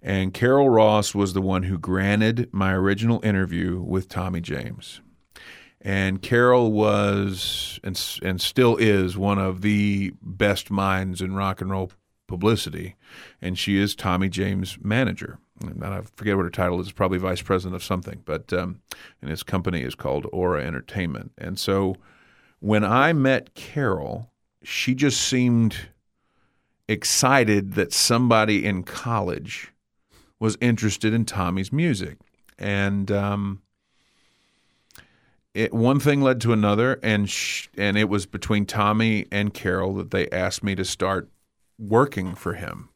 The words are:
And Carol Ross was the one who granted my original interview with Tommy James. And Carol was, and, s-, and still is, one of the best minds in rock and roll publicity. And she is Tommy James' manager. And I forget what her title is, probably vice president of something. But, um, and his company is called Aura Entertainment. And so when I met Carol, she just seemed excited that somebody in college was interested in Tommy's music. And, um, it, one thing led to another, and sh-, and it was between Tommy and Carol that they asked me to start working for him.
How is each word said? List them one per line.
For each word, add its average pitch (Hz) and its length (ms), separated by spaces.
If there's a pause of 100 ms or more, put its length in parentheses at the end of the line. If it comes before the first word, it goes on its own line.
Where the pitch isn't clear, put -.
And 95 280
Carol 135 360
Ross 107 460
was 101 160
the 95 100
one 92 220
who 92 160
granted 104 720
my 95 220
original 101 500
interview 90 560
with 90 300
Tommy 90 320
James. - 580 (800)
And 98 420
Carol 120 520
was, 101 1120
and, 92 100
s-, - 260
and 92 200
still 123 340
is, 98 420
one 98 220
of 92 220
the 101 500 (100)
best 98 480
minds 95 520
in 92 140
rock 98 260
and 92 100
roll 95 180 (380)
publicity. 90 720 (440)
And 92 160
she 98 200
is 101 180
Tommy 95 320
James' 95 540
manager. 107 580 (220)
And - 240
I 95 160 (160)
forget 104 180
what 95 80
her 87 60
title 90 320
is, 95 100
probably 95 260
vice 90 240
president 92 360
of 90 40
something. - 440
But, 78 260
um, 90 300 (400)
and 71 100
his 78 100
company 87 420
is 64 120
called 69 380
Aura 90 320
Entertainment. 80 720
And 87 200
so 98 380 (640)
when 107 240
I 131 300
met 131 420
Carol, 104 800 (300)
she - 320
just 135 260
seemed 120 560 (1120)
excited 107 880
that 95 180
somebody 110 720
in 92 180
college 98 840 (680)
was 110 200
interested 110 540
in 113 100
Tommy's 95 480
music. 135 460 (420)
And, 98 540
um, 101 480 (1900)
it, 107 200
one 123 260
thing 143 220
led 131 200
to 117 120
another, 107 500
and 104 260
sh-, - 380 (100)
and 101 200
it 107 120
was 98 160
between 101 400
Tommy 107 680
and 101 220
Carol 95 420
that 95 160
they 92 180
asked 92 340
me 101 120
to 92 100
start 92 440 (480)
working 107 560
for 90 200
him. 85 420